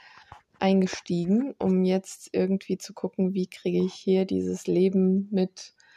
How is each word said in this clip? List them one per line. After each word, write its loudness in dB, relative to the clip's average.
eingestiegen, 0
um 2
jetzt -4
irgendwie -2
zu -16
gucken, -4
wie -4
kriege -2
ich -4
hier 0
dieses -4
Leben 2
mit -4